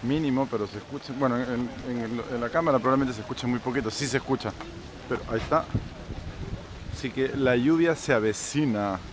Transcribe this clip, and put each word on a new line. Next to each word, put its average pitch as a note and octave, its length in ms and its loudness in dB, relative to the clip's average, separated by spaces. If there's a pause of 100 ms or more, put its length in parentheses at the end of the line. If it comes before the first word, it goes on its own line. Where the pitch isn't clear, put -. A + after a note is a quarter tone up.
Mínimo, C3+ 480 2
pero G#2 160 0
se F#2+ 120 -8
escucha. C#3 380 -10
Bueno, C3 200 2
en, B2 320 -2 (200)
en A#2+ 80 -2
el, A#2 240 -4 (140)
en A#2 60 -2
la A#2 80 -2
cámara D#3+ 280 4
probablemente B2+ 380 4
se G#2 60 -8
escuche B2 260 -6
muy B2 120 2
poquito. A#2 300 0
Sí C#3 160 -4
se C3 120 0
escucha, B2 340 0 (560)
pero - 140 -2 (100)
ahí A2+ 80 2
está. D#3 240 2 (1300)
Así - 180 -4
que C3 200 0
la B2+ 260 4
lluvia D#3+ 400 6
se - 180 2
avecina G#2+ 840 2 (140)